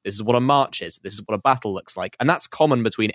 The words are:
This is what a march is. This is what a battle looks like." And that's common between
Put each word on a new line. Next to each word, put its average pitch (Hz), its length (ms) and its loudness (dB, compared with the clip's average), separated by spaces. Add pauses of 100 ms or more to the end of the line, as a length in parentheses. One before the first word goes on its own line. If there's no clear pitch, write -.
This 101 100 -4
is 107 80 -4
what 120 140 2
a 120 40 2
march 135 420 2
is. 87 160 -8
This 95 160 -8
is 107 120 -6
what 110 80 -4
a 101 40 -2
battle 123 360 0
looks - 220 -10
like." 92 240 -6
And 127 100 2
that's 170 160 2
common 139 380 2
between 110 300 0